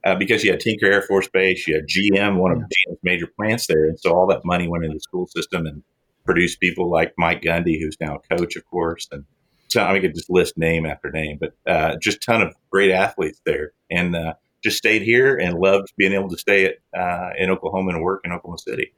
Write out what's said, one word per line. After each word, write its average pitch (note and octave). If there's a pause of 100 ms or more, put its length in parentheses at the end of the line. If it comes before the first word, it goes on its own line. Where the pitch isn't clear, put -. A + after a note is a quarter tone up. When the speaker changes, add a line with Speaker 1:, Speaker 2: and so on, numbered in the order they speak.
Speaker 1:
uh, F#2+
because G2+
you G2+
had F2+
Tinker A2
Air G2
Force G2
Base, F#2
you D#2
had D#2
G G2
M, G2+
one F2+
of E2
Speaker 2:
Yeah. -
Speaker 1:
G -
M's E2+
major F2+
plants A2
there. D#2
And D#2+
so E2+
all F2+
that -
money F2
went E2+
into D#2
the D#2
school F2+
system F2
and D2 (400)
produced F2
people F2
like E2
Mike F2
Gundy, E2+
who's D#2
now D2+
a -
coach, F2
of E2
course, E2
and C#2+ (440)
so G#2+
I F#2+
could F2
just D#2+
list F2
name E2
after D2
name, D2+
but, - (120)
uh, D#2+
just -
ton A2+
of F2 (160)
great G2
athletes F#2
there, D2+ (160)
and, F2
uh, E2 (280)
just G#2+
stayed G#2+
here B2+
and F2
loved F#2+
being G2
able F#2+
to E2+
stay G2
at, - (220)
uh, F2+
in F#2
Oklahoma F#2
and D#2+
work F#2+
in F2
Oklahoma F2
City. -